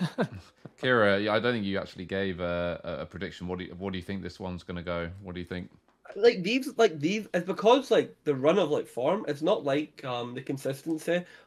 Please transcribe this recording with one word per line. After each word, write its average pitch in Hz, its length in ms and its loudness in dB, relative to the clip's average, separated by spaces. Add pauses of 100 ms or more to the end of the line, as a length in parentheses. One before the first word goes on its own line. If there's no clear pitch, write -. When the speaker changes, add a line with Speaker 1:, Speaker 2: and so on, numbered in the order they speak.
(320)
Speaker 1:
<laughs> - 500 -18
Speaker 2:
Kira, 107 400 4
yeah, 104 120 2
I 110 80 4
don't 120 100 2
think 113 140 -2
you 98 120 -2
actually 87 280 -8
gave 95 340 -2
a, 87 440 -2
a, 78 180 -6
a 82 40 -6
prediction. 87 420 -10
What 90 120 -4
do 90 60 -8
you, - 120 -14
what 98 140 -6
do 92 80 -6
you 87 40 -8
think 98 200 -6
this 87 160 -10
one's 90 240 -8
gonna 90 200 -8
go? 85 260 -4 (120)
What 90 140 -12
do 90 60 -6
you 87 40 -8
think? 90 240 -8 (460)
Speaker 3:
Like, 202 280 4
these, 254 340 0
like, 185 220 4
these, 196 340 0
it's 175 120 0
because, 220 460 4
like, 160 320 4
the 147 120 2
run 147 220 4
of, 165 140 4
like, 123 160 0
form, 160 400 0
it's 143 140 -4
not 156 240 2
like, 147 400 0
um, 120 280 -4
the 127 80 -8
consistency 156 840 -2 (220)